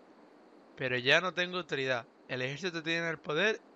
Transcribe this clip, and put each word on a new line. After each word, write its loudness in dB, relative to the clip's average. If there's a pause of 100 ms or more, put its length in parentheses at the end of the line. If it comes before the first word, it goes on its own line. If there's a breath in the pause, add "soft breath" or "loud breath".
(760)
Pero -2
ya 6
no 0
tengo -2
autoridad. -2 (180)
El -4
ejército -4
tiene -2
el -4
poder 0 (160)